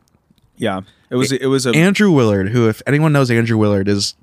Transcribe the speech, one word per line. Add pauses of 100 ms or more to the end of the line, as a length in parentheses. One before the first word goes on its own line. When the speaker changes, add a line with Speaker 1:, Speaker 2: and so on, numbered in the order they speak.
(560)
Speaker 1:
Yeah. (300)
It
was,
it
was
a
Speaker 2:
Andrew
Willard,
who,
if
anyone
knows
Andrew
Willard,
is,